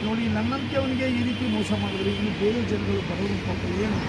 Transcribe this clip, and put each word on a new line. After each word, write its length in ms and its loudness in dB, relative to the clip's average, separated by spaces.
ನೋಡಿ, 180 0
ನನ್ನಂತೆ 440 0
ಅವನಿಗೆ 260 0
ಈ 100 2
ರೀತಿ 160 -2
ಮೋಸ 160 0
ಮಾಡಿದ್ರೆ 340 0
ಇನ್ನು 140 0
ಬೇರೆ 180 2
ಜನಗಳು 360 0
ಬಡವರು 380 -2
ಪಾಪ 160 -2
ಏನು 140 0